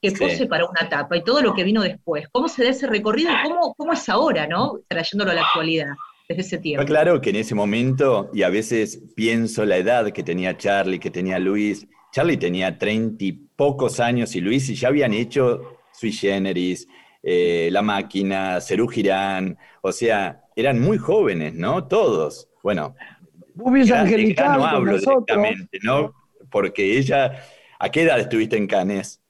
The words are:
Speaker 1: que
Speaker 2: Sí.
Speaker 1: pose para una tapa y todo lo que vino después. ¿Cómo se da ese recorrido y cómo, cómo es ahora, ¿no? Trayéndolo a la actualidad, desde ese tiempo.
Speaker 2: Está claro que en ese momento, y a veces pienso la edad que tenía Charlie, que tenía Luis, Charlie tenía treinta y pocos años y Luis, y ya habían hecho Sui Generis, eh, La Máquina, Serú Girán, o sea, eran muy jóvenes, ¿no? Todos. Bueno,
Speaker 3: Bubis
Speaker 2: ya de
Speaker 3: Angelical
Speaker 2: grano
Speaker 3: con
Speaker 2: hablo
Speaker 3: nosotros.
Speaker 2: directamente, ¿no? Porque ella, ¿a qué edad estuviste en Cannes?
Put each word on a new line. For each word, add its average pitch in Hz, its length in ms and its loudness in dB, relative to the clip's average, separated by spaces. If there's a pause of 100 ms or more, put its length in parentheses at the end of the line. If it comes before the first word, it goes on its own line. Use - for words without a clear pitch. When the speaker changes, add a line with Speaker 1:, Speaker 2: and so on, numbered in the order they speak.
Speaker 1:
que 196 80 2
Speaker 2:
Sí. 196 60 -6
Speaker 1:
pose 175 300 0
para 165 200 0
una 165 220 -4
tapa 143 280 -4
y 170 80 -4
todo 269 180 2
lo 214 120 2
que 185 100 0
vino 208 180 2
después. 156 500 -4
¿Cómo 277 160 0
se 262 160 0
da 247 60 2
ese 262 160 -2
recorrido 214 460 0
y 277 160 0
cómo, 339 260 -2
cómo 311 180 -4
es - 160 -4
ahora, 202 380 2
¿no? 180 420 -2
Trayéndolo 185 420 -2
a 170 40 0
la 165 80 0
actualidad, 160 460 0 (400)
desde 165 140 -4
ese - 160 -6
tiempo. 147 240 -4
Speaker 2:
Está 143 80 -2
claro 156 300 4
que 131 100 -2
en 98 60 0
ese 110 180 -4
momento, 117 800 2
y 101 100 0
a 90 60 4
veces 107 540 -2 (120)
pienso 113 520 0
la 95 100 2
edad 107 360 2
que - 100 -8
tenía 87 340 -2
Charlie, 98 420 0
que 87 120 -8
tenía 92 280 -4
Luis, 101 480 -2 (260)
Charlie 151 260 0
tenía 92 400 -2
treinta 107 460 -2
y 95 80 -2
pocos 131 680 -2
años 120 340 -2
y 92 60 -2
Luis, 131 300 0
y - 40 -4
ya 120 140 0
habían 135 240 2
hecho 120 640 -2 (160)
Sui 110 200 -4
Generis, 95 760 -2 (340)
eh, 87 480 2
La 98 120 2
Máquina, 98 800 -2
Serú 110 260 0
Girán, 95 680 -2 (240)
o 95 100 -2
sea, 101 520 -2 (120)
eran 123 240 0
muy 196 160 2
jóvenes, 135 580 0
¿no? 131 320 -4
Todos. 113 600 0 (140)
Bueno, 82 320 -4 (600)
Speaker 3:
Bubis 247 320 4
Speaker 2:
ya 240 100 6
de 226 60 2
Speaker 3:
Angelical 208 440 4
Speaker 2:
grano - 140 4
Speaker 3:
con - 100 2
Speaker 2:
hablo - 220 2
Speaker 3:
nosotros. 247 340 2
Speaker 2:
directamente, 208 560 -2
¿no? 135 320 0 (360)
Porque 101 480 2
ella, 135 400 2 (400)
¿a - 120 -2
qué 160 120 2
edad 156 160 4
estuviste 110 380 0
en 104 100 0
Cannes? 95 640 -2